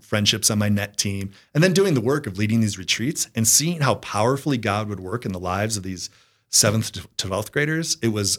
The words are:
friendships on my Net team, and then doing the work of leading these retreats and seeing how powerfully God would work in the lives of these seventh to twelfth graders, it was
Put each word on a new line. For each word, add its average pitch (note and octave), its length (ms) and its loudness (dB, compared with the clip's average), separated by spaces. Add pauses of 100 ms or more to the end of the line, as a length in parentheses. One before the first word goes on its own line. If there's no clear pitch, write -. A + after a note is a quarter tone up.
friendships G#2 500 0
on G#2+ 80 2
my G#2 100 2
Net G2+ 300 0
team, G2 320 -4 (240)
and D3+ 100 4
then F#3 80 4
doing F#3+ 220 4
the B2 80 2
work C#3 240 0
of F#2 120 -8
leading A2 220 2
these G#2 180 0
retreats - 560 -2
and A2+ 140 2
seeing D#3+ 320 2
how B2+ 160 4
powerfully C3 600 0
God G#2 320 0
would F#2+ 100 -6
work F#2 240 -8
in G#2 80 -4
the F2+ 80 -6
lives G2 380 -2
of F#2 40 -8
these F2+ 280 -10 (400)
seventh G#2+ 420 2
to - 140 -10 (120)
twelfth F#2+ 340 -4
graders, D#3 480 -2
it A2+ 80 2
was G#2 300 -2